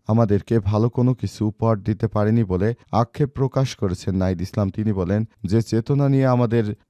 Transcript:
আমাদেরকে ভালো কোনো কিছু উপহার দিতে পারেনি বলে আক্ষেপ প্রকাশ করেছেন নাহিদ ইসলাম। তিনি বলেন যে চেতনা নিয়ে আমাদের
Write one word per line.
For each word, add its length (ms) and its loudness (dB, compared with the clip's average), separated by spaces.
আমাদেরকে 540 2
ভালো 280 0
কোনো 260 0
কিছু 320 -6
উপহার 360 0
দিতে 260 -2
পারেনি 360 2
বলে 240 0
আক্ষেপ 400 0
প্রকাশ 420 -2
করেছেন 420 -4
নাহিদ 240 0
ইসলাম। 300 -2
তিনি 220 -2
বলেন 280 0
যে 180 0
চেতনা 460 0
নিয়ে 180 4
আমাদের 380 2